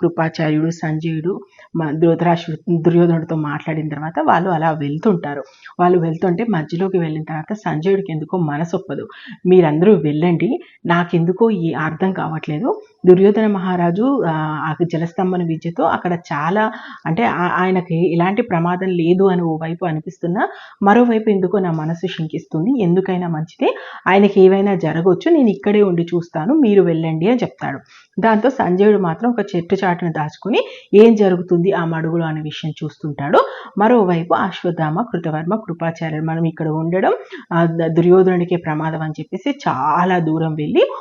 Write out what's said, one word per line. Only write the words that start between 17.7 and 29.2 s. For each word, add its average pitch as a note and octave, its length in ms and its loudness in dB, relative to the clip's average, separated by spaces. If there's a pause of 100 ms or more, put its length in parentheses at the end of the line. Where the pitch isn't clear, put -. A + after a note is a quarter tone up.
ఎలాంటి F#3+ 300 0
ప్రమాదం F3+ 460 -2
లేదు F3+ 380 2
అని F3+ 160 2
ఓవైపు E3 440 -4
అనిపిస్తున్నా, F3 640 -4 (340)
మరోవైపు A3 480 4
ఎందుకో F#3+ 280 2
నా F3+ 120 0
మనసు E3 360 -4
శంకిస్తుంది. F3 760 -4
ఎందుకైనా F3+ 460 0
మంచిదే, E3 460 -4 (320)
ఆయనకి G3 340 4
ఏవైనా G3 340 6
జరగవచ్చు, F3 560 0
నేను C#4+ 180 6
ఇక్కడే G#3 340 2
ఉండి F3 200 2
చూస్తాను, E3+ 520 -2
మీరు G#3 280 4
వెళ్ళండి" E3 440 0
అని B3 100 2
చెప్తాడు. D3 420 -6 (420)
దాంతో A3 300 2
సంజయుడు G3 480 2
మాత్రం F#3+ 320 -2